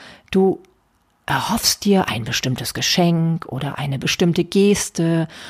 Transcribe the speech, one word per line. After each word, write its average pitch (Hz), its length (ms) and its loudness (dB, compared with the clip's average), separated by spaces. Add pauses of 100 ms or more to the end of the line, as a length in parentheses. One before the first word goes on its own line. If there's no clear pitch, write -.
(300)
Du 190 300 2 (640)
erhoffst - 580 -2
dir 202 240 4
ein 113 160 -6
bestimmtes 127 500 -4
Geschenk 165 720 0
oder 135 320 -6
eine 135 200 -4
bestimmte 175 460 0
Geste 170 840 2 (220)